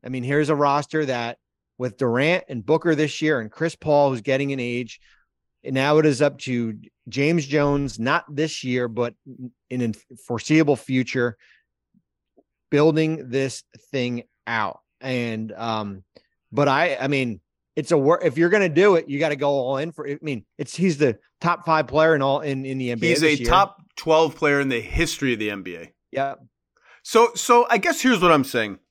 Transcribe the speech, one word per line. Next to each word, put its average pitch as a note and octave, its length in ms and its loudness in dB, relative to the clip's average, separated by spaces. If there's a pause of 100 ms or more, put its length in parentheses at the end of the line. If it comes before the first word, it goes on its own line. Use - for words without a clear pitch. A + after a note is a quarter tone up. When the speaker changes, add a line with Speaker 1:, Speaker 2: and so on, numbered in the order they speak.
Speaker 1:
I B2 60 -14
mean, B2+ 140 -6
here's C#3+ 260 0
a D#3 60 2
roster D3 500 0
that A#2+ 320 -4 (400)
with B2+ 200 -6
Durant C3+ 520 0
and A#2 160 -10
Booker D#3+ 300 2
this D3 260 -2
year D#3 180 0
and A2 120 -10
Chris E3 240 -6
Paul, D3 340 2
who's B2+ 120 -6
getting C#3 320 -2
an C3+ 60 -6
age, A#2+ 400 -6 (640)
and C3 120 -6
now C#3+ 220 4
it D#3 80 6
is C#3 160 2
up C#3+ 180 0
to A#2 400 -4 (300)
James D3 360 0
Jones, C#3+ 540 -2
not C#3 240 0 (100)
this D3+ 300 -4
year, B2 240 -2
but A#2 260 -6 (560)
in B2 120 -6
a A#2 340 -6 (100)
foreseeable D3 520 0
future, B2 600 -4 (1300)
building D#3 580 2
this C3+ 340 -4 (280)
thing B2 320 -4 (240)
out. A2 320 -4 (220)
And, A#2 500 -6
um, G#2 520 -8 (480)
but C#3 160 2
I, C#3 280 2
I C#3 120 -4
mean, C3 340 -2 (340)
it's D#3+ 160 -4
a E3 60 4
wor-, D3 260 2
if C#3+ 140 0
you're E3+ 120 4
gonna G3 200 4
do F3+ 260 6
it, E3 120 0
you C#3 120 -4
gotta D3+ 160 0
go C#3+ 140 -2
all C3+ 280 0
in D#3+ 140 -6
for D3 160 -12
it. C#3+ 140 -8
I - 40 -12
mean, C3+ 200 -8 (120)
it's, - 180 -10
he's E3+ 220 2
the C3+ 220 2 (220)
top E3+ 240 0
five D#3 220 2
player D#3 280 4
in C#3 80 0
all, C#3 160 0
in, C3+ 260 -6
in C3+ 120 -6
the B2+ 140 -4
N A#2+ 60 -4
B A2 100 -2
A - 20 2
Speaker 2:
He's D3 120 2
Speaker 1:
this D3+ 180 2
Speaker 2:
a A#2+ 40 -6
Speaker 1:
year. A#2 60 -4
Speaker 2:
top F#3+ 280 2 (180)
twelve D#3+ 400 2
player C#3+ 240 2
in C#3 100 -2
the A#2+ 120 -2
history C#3 520 -2
of G#2+ 60 -4
the G#2+ 120 -4
N G2+ 100 -10
B F2+ 140 -12
A. E2 180 -18 (180)
Speaker 1:
Yeah. C3+ 240 -6 (680)
Speaker 2:
So, A#3 320 4
so A#3+ 340 4
I A#3 80 4
guess D#4+ 240 -2
here's B3 180 2
what F3 120 6
I'm D3 120 6
saying. G#2+ 360 -4 (120)